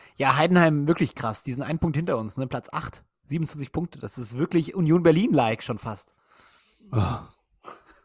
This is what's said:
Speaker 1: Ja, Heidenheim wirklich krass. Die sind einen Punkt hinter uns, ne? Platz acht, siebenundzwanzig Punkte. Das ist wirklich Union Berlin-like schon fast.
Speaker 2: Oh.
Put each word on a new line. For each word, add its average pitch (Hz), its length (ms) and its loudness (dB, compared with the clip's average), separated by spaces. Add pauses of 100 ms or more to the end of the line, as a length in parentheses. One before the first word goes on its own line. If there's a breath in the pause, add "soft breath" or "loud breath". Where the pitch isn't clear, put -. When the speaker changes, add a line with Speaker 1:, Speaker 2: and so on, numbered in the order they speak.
(160 soft breath)
Speaker 1:
Ja, 135 220 2
Heidenheim 160 500 4
wirklich 165 280 0
krass. 110 260 -6
Die 131 120 -8
sind 131 100 -6
einen 156 160 -4
Punkt 165 160 0
hinter 156 240 -2
uns, 110 180 -10
ne? 131 80 -4
Platz 127 260 -8
acht, - 320 -10 (220)
siebenundzwanzig 151 460 -6
Punkte. 165 260 -6
Das - 220 -12
ist 117 180 -10
wirklich 165 380 -2
Union 170 260 4
Berlin-like 160 640 4
schon 113 160 -6
fast. - 340 -12 (800 soft breath)
Speaker 2:
Oh. 117 100 2 (1040 loud breath)